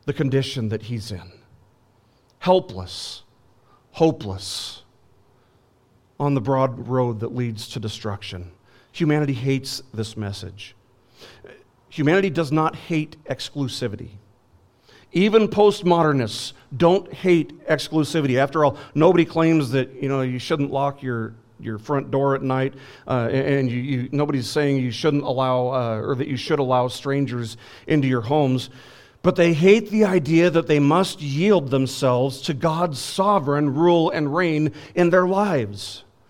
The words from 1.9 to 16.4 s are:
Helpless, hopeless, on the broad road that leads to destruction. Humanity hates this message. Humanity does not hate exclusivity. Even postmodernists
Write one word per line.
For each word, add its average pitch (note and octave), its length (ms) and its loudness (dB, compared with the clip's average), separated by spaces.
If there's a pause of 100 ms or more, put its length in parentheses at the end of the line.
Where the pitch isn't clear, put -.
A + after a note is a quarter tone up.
Helpless, - 840 -2 (680)
hopeless, - 920 -4 (1300)
on C#3+ 160 0
the C3+ 80 0
broad B2+ 460 0
road A#2+ 320 0
that A#2 160 -6
leads A#2 340 -6
to - 120 -8
destruction. G2+ 720 -10 (420)
Humanity D3+ 400 0
hates C3 480 -4 (120)
this G#2+ 220 -8
message. G2+ 600 -10 (1160)
Humanity F3 400 2
does D3 240 -2
not D#3 220 0
hate D#3 500 -6
exclusivity. B2 880 -8 (1000)
Even G#3 340 6
postmodernists E3+ 1040 2 (240)